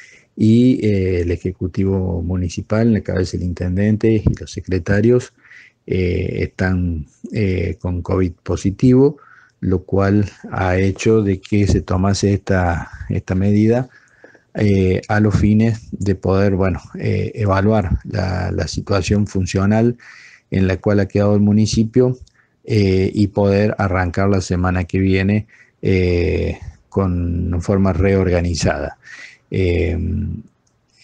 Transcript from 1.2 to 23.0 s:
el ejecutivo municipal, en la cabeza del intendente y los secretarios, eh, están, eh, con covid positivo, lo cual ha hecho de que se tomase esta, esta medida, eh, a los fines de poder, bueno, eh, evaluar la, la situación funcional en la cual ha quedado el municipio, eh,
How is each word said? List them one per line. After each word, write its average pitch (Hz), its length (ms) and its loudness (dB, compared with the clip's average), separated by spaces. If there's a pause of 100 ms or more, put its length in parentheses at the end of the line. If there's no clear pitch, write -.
el 87 100 -2
ejecutivo 92 920 -2
municipal, 92 640 -2
en 117 80 4
la 98 80 0
cabeza 92 340 -4
del 90 100 -4
intendente 101 680 0
y - 260 0
los - 100 -14
secretarios, 101 840 0 (520)
eh, 90 580 -2
están, 87 600 -2 (280)
eh, 90 460 -2
con 90 220 -6
covid 92 320 -2 (100)
positivo, 127 760 2 (420)
lo 92 240 -2
cual 98 400 2 (260)
ha 95 280 0
hecho 98 420 2
de 98 220 -2
que 101 240 0
se 92 160 2
tomase 98 500 0
esta, 90 560 0 (220)
esta 95 240 -4
medida, 104 560 2 (640)
eh, 95 540 2
a 107 100 0
los 107 220 2
fines 110 520 2
de 101 220 -2
poder, 95 420 0
bueno, 90 220 0 (200)
eh, 98 380 -4
evaluar 101 680 0
la, 92 480 -4
la 90 160 -4
situación 101 580 -2
funcional 101 680 0 (540)
en 95 160 0
la 92 100 0
cual 104 240 0
ha 98 80 0
quedado 101 260 2
el 104 60 2
municipio, 110 760 2 (460)
eh, 98 500 2